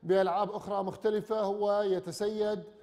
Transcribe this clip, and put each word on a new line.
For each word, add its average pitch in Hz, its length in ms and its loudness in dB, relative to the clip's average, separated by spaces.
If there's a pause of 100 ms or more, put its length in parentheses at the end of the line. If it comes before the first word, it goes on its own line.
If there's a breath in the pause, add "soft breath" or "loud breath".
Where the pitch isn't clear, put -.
بألعاب 190 480 2
أخرى 202 320 -4
مختلفة 214 580 0
هو 208 400 2
يتسيد 202 800 -2 (200 loud breath)